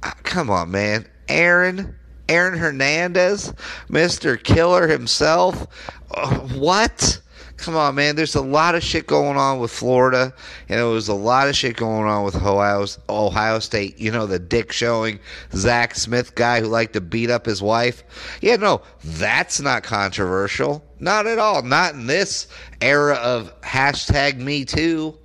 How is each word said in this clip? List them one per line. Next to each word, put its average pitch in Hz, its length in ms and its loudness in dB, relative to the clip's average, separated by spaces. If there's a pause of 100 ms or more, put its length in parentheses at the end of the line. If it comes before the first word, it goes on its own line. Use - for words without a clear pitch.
uh, - 100 -8 (100)
come 165 260 -4
on, 87 220 0
man. 104 360 -2 (220)
Aaron, 180 640 2 (340)
Aaron 175 300 2
Hernandez, 170 920 0 (380)
Mister 156 480 0
Killer 175 480 4
himself. 156 800 2 (440)
Uh, - 280 -2
what? 147 840 0 (360)
Come - 180 -8
on, 147 200 2
man. 147 220 2
There's 156 180 0
a 143 80 2
lot 151 320 2
of 170 80 0
shit - 240 -2
going 147 320 2
on 135 220 2
with 117 100 -4
Florida, 127 640 0 (340)
and 104 100 0
there 120 100 0
was 113 200 -2
a 104 60 0
lot 123 340 2
of 139 80 -2
shit 120 180 -2
going 110 320 -2
on 104 160 0
with 98 140 -2
Ohio, 101 480 2 (240)
Ohio 107 520 0
State. 101 380 -4
You 110 140 -2
know, 113 140 -2
the 95 120 -2
dick 107 340 -2
showing 113 460 -2 (360)
Zach 117 400 2
Smith 120 400 -4
guy 120 260 2
who 110 60 -2
liked 113 260 0
to 107 80 -2
beat 113 300 -2
up 120 160 0
his 98 160 -2
wife. 117 420 0 (380)
Yeah, 233 140 4
no, 196 260 2 (200)
that's 101 560 -2
not 131 260 -2
controversial. 101 1000 -2 (160)
Not 208 260 0
at 226 120 -2
all. 208 240 2
Not 147 320 2
in 120 120 -10
this 180 400 -2 (360)
era 143 320 4
of 120 480 -2
hashtag 139 760 0
me 135 300 -4
too. 156 580 -2